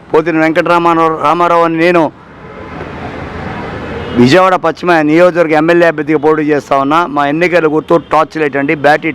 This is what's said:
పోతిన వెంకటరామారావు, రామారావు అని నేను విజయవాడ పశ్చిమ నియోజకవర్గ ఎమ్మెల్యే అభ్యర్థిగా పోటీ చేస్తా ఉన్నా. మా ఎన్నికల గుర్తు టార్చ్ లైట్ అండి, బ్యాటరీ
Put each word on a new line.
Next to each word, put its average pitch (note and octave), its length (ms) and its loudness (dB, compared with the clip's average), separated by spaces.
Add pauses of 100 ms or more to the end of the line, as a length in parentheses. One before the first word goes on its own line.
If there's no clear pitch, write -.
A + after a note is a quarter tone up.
(140)
పోతిన D#3+ 300 0
వెంకటరామారావు, E3 800 0
రామారావు E3+ 400 2
అని E3 140 0
నేను E3 340 2 (2000)
విజయవాడ F3+ 340 4
పశ్చిమ E3+ 380 -2 (160)
నియోజకవర్గ E3 480 2
ఎమ్మెల్యే E3+ 300 2
అభ్యర్థిగా D#3 320 -2
పోటీ D#3 320 0
చేస్తా C#3+ 320 0
ఉన్నా. D#3 220 0 (100)
మా C#3+ 180 0
ఎన్నికల E3 420 0
గుర్తు D#3 260 0 (120)
టార్చ్ D#3 280 0
లైట్ C#3+ 200 -2
అండి, D3 140 -2 (100)
బ్యాటరీ D3+ 300 0